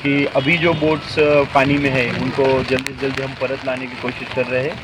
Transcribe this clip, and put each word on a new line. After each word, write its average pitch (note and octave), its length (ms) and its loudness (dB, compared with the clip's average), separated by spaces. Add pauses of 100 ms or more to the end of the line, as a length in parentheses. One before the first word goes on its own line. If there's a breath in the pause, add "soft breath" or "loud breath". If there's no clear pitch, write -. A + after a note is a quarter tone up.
कि C#3+ 220 2
अभी C#3 320 2
जो E3 160 2
बोट्स, D#3 460 -2
अ, D3 240 6
पानी C#3 340 2
में C#3+ 120 2
है, B2 220 0 (100)
उनको C3 420 2
जल्दी C3 300 -2
से - 80 -8
जल्दी C3+ 200 -4
हम C3+ 100 -6
परत C3+ 340 -6
लाने C3 220 -4
की B2 140 -12
कोशिश B2 340 -6
कर B2+ 100 0
रहे B2+ 180 -2
हैं। D#3 200 -4